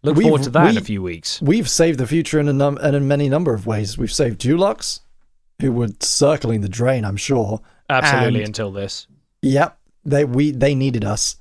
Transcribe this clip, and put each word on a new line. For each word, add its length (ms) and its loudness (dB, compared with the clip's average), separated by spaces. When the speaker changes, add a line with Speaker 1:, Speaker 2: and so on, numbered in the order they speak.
Speaker 1:
Look 140 2
Speaker 2:
We've, 80 4
Speaker 1:
forward 180 4
to 80 -4
that 200 6
in 60 2
a 40 -2
Speaker 2:
we, 40 -12
Speaker 1:
few 160 -4
weeks. 400 -8
Speaker 2:
we've 280 2
saved 300 2
the 60 -2
future 340 0
in 80 2
a 60 2
num-, 260 0
in 140 0
a 60 2
many 300 2
number 260 0
of 100 -8
ways. 320 -4
We've 160 -4
saved 280 0
Dulux, 580 0
who 100 0
were 160 -2
circling 600 0
the 80 -4
drain, 360 0
I'm 120 -4
sure. 440 -2
Speaker 1:
Absolutely, 520 2
Speaker 2:
And 80 -6
Speaker 1:
until 220 -6
this. 360 -10
Speaker 2:
Yep. 380 0
They, 220 2
we, 260 0
they 240 0
needed 300 0
us. 360 -4